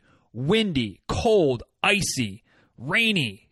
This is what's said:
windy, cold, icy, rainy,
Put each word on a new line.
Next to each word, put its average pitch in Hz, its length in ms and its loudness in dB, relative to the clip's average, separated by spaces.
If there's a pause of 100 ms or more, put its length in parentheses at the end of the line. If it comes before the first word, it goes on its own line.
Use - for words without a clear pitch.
(340)
windy, 139 760 0
cold, 170 560 2 (180)
icy, 135 640 -2 (340)
rainy, 165 760 -2